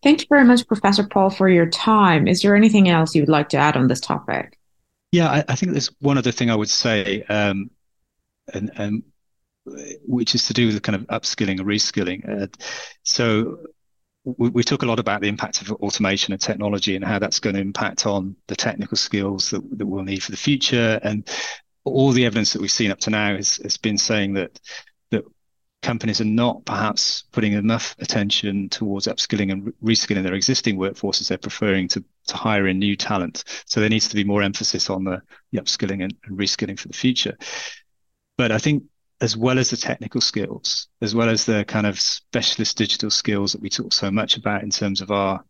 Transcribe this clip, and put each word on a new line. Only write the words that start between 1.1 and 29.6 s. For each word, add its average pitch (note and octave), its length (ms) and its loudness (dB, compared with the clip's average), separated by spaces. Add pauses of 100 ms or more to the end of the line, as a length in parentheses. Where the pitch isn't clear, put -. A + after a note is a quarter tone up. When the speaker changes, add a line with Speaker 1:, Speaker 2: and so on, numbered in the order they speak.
Speaker 1:
for F#3+ 180 2
your E3+ 200 6
time. F#3 600 4
Is F3+ 140 4
there G3+ 120 6
anything G#3 340 8
else D#3+ 260 4
you D#3 80 6
would D3 60 2
like D3+ 200 4
to - 80 0
add D3 200 4
on C3 120 4
this C3 120 0
topic? - 560 -4 (580)
Speaker 2:
Yeah, E3+ 160 4
I, D3 160 2
I - 80 0
think F#3 160 -2
there's - 300 -2
one C#3 180 2
other B2 140 0
thing A#2+ 180 0
I A2+ 60 2
would G#2+ 120 0
say, G#2 600 0
um, G2+ 420 0 (800)
and, G2+ 220 -6
and G#2 280 -4 (1040)
which B2 300 -2
is A#2 140 -2
to - 40 -4
do A#2+ 140 2
with A2 80 2
the G2+ 60 -4
kind G#2 160 -2
of F#2+ 100 -8
upskilling G2+ 540 -4
and F#2+ 80 -6
reskilling. G2+ 600 -4
Uh, G2+ 200 -6 (560)
so A2+ 560 0 (640)
we, B2 240 -2
we A#2+ 160 0
talk - 180 -2
a - 40 -2
lot A#2 120 0
about G#2 220 -2
the G2+ 80 0
impact - 320 -4
of G2+ 100 -12
automation G2 600 0
and F#2+ 100 -4
technology G2+ 540 -2
and G2 80 -6
how G2+ 160 0
that's F#2+ 180 -2
gonna G2 220 -2
impact G2+ 460 -4
on G2 280 -2 (140)
the G2 80 -6
technical G#2 400 -4
skills G2 540 -2
that, G2 120 -4 (160)
that G2+ 80 -4
we'll G2 160 -4
need F#2+ 180 -4
for - 120 -10
the G2 40 -12
future. A#2+ 680 2
And G#2+ 240 -4 (560)
all C3+ 260 4
the B2 160 4
evidence A2 260 0
that - 80 -4
we've G2 80 -4
seen G#2+ 220 2
up F#2+ 100 -4
to - 100 -2
now G#2 260 0
has, G2+ 220 -2
has - 180 -4
been G#2 220 -2
saying G2+ 360 0
that, F#2+ 240 -4 (520)
that - 140 -2 (600)
companies A2+ 360 -2
are A2+ 40 -2
not A2+ 400 0
perhaps - 680 -2
putting A2 220 0
enough A2 460 0
attention G2+ 720 -2
towards G2 360 -4
upskilling G2+ 460 -2
and G2 140 -6